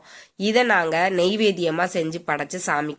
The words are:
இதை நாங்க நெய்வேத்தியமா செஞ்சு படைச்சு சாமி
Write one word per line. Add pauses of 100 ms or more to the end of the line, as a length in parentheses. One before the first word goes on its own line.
(360)
இதை
நாங்க
நெய்வேத்தியமா
செஞ்சு
படைச்சு
சாமி